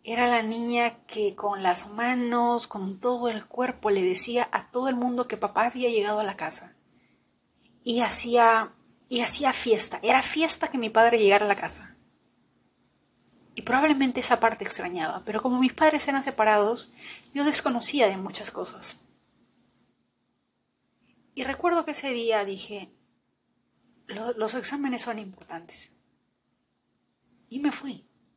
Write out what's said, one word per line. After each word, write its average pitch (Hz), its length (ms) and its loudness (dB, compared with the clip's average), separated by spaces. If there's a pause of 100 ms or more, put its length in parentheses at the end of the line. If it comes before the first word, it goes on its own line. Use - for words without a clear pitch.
Era 233 240 0
la 240 160 2
niña 233 640 -2
que 202 300 -4
con 202 260 -6
las 180 260 0
manos, 240 800 0
con 190 320 -8
todo 247 300 -2
el 214 180 -6
cuerpo, 254 440 -4
le 196 120 4
decía 233 480 2
a - 220 -6
todo 254 160 -2
el 262 80 -2
mundo 247 320 -2
que 214 80 -6
papá 208 300 -2
había 247 220 -4
llegado 214 300 0
a 214 60 -2
la 190 120 -6
casa. - 380 -6 (1080)
Y 240 160 0
hacía, 233 720 4 (360)
y 240 120 -2
hacía 262 320 4
fiesta. - 500 2
Era 247 180 4
fiesta 311 460 0
que 277 120 -6
mi 226 120 -4
padre 226 300 4
llegara 202 240 6
a 208 40 0
la 202 60 2
casa. - 420 -6 (1600)
Y - 80 -12
probablemente 269 560 2
esa 240 220 2
parte 220 240 0
extrañaba, 175 600 -2
pero 214 180 -6
como 254 180 0
mis 254 140 2
padres 302 340 2
eran 269 160 -2
separados, 214 680 2 (400)
yo 285 120 -2
desconocía 262 640 2
de 190 80 -2
muchas 190 340 -8
cosas. - 480 -10 (2250)
Y - 100 -8
recuerdo 320 400 0
que 311 80 -8
ese 277 180 -6
día 226 340 0
dije, 196 460 -10 (1160)
"Lo-, 220 260 -8
los 220 220 -4
exámenes 254 480 -4
son 226 160 -4
importantes". - 760 -16 (1500)
Y 247 120 -8
me 285 120 0
fui. - 340 -12 (300)